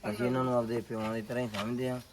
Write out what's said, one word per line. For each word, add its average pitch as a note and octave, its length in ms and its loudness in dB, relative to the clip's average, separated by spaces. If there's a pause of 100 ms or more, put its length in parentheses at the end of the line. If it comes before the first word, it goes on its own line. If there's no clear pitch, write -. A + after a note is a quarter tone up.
ਅਸੀਂ G#2+ 160 0
ਇਹਨਾਂ C3 180 4
ਨੂੰ B2+ 140 4
ਆਪਦੇ A#2 240 2
ਪਿਓਾਂ A2 320 -2
ਦੀ A2+ 80 -2
ਤਰ੍ਹਾਂ A#2+ 220 -2
ਹੀ A#2 60 -2 (120)
ਸਮਝਦੇ A#2+ 280 0
ਹਾਂ B2+ 100 -2 (140)